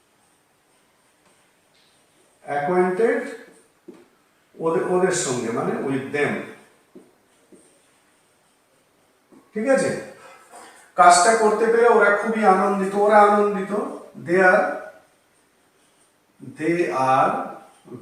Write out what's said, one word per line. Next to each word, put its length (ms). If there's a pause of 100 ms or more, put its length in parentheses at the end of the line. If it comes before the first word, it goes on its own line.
(2500)
acquainted 800 (1300)
ওদের, 280 (100)
ওদের 220 (100)
সঙ্গে, 320
মানে 140 (160)
with 180 (100)
them। 180 (3250)
ঠিক 220
আছে? 160 (1080)
কাজটা 340 (120)
করতে 280
পেরে 160 (100)
ওরা 120 (120)
খুবই 220 (100)
আনন্দিত, 400 (120)
ওরা 120 (120)
আনন্দিত, 420 (540)
they 140 (120)
are 120 (1800)
They 480
are 720 (420)